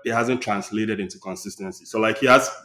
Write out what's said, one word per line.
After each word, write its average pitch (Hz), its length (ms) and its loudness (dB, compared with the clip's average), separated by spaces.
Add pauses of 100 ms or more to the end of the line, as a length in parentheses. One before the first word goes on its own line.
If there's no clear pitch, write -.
it 117 80 -2
hasn't 120 300 0
translated 107 580 -2
into 92 180 -10
consistency. 95 680 -12
So, 113 120 -6
like, 110 200 2
he 135 80 2
has 131 240 8 (140)